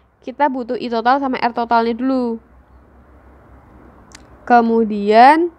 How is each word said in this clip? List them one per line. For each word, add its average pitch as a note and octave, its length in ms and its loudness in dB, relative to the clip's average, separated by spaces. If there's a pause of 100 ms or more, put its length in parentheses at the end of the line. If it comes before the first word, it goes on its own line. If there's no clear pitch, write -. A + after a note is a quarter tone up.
(260)
kita C#4+ 240 -4
butuh B3+ 240 -8
I A#3+ 160 -8
total A#3+ 320 0
sama C4 160 -4
R A#3+ 160 -4
totalnya A#3 400 -2
dulu. B3 480 -4 (2000)
Kemudian A3+ 1160 2